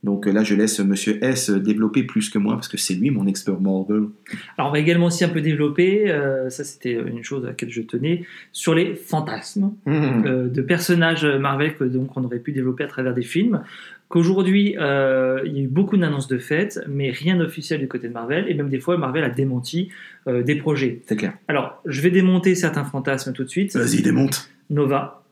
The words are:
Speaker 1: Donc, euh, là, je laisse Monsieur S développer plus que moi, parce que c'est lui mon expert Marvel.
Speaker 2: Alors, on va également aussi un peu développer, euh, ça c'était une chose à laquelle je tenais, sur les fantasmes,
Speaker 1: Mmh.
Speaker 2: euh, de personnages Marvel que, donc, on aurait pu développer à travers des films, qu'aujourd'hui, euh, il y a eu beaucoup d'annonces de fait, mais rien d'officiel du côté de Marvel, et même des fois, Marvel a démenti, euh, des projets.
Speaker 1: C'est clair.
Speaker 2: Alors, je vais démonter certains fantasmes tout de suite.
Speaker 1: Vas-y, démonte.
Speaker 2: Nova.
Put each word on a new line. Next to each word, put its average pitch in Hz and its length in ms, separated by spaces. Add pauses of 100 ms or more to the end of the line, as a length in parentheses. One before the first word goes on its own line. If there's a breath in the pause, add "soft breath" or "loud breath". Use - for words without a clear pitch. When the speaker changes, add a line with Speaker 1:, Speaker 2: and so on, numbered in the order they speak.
Speaker 1:
Donc, 101 240
euh, 98 60
là, 107 100
je 104 120
laisse 107 260
Monsieur 98 420
S 127 280
développer 107 540
plus 107 260
que 110 80
moi, 104 160
parce - 140
que - 100
c'est - 160
lui 110 160
mon 101 160
expert 98 340
Marvel. 98 440 (520 loud breath)
Speaker 2:
Alors, 139 140
on - 20
va 151 60
également 170 280
aussi 170 180
un 170 40
peu 160 140
développer, 165 680
euh, 135 380
ça 135 160
c'était 123 300
une 117 280
chose 131 220
à 120 40
laquelle 123 220
je 117 120
tenais, 156 420 (260 loud breath)
sur - 240
les 185 200
fantasmes, 165 800 (100)
Speaker 1:
Mmh. 139 80 (320)
Speaker 2:
euh, 127 240
de 127 140
personnages 165 640
Marvel 139 500
que, 139 80
donc, 127 320
on 131 80
aurait 120 140
pu 147 140
développer 127 300
à 139 60
travers 127 260
des 123 80
films, 190 380 (480 loud breath)
qu'aujourd'hui, 190 720
euh, 135 680
il 151 120
y 139 40
a - 20
eu 135 60
beaucoup 190 280
d'annonces 147 320
de 127 100
fait, 160 500
mais 139 220
rien 160 260
d'officiel 165 420
du 135 100
côté - 200
de 120 40
Marvel, 127 360
et 175 60
même 143 140
des 135 120
fois, 175 160
Marvel 151 260
a 143 80
démenti, 135 600 (360 loud breath)
euh, 123 160
des 147 140
projets. 131 500
Speaker 1:
C'est 110 100
clair. 101 180 (140)
Speaker 2:
Alors, - 380
je 139 140
vais 175 100
démonter 185 440
certains 156 300
fantasmes 135 480
tout 131 120
de 131 40
suite. 196 280
Speaker 1:
Vas-y, - 260
démonte. 135 480 (180)
Speaker 2:
Nova. 139 640